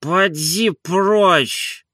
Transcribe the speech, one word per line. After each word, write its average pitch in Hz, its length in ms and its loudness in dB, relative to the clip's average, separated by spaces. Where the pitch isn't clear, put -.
Поди 175 640 0
прочь! 190 1200 0